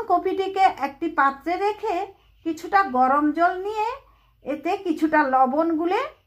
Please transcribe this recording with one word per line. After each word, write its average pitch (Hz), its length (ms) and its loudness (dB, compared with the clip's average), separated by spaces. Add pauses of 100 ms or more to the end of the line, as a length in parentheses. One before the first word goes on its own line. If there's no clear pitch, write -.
কপিটিকে 381 580 2 (200)
একটি 277 220 -6 (100)
পাত্রে 277 400 0
রেখে 415 380 -2 (500)
কিছুটা 339 340 0 (120)
গরম 262 420 2
জল 339 280 2
নিয়ে 427 260 -4 (580)
এতে 302 320 -6
কিছুটা 311 420 0 (140)
লবণ 262 340 2 (100)
গুলে 349 220 0 (280)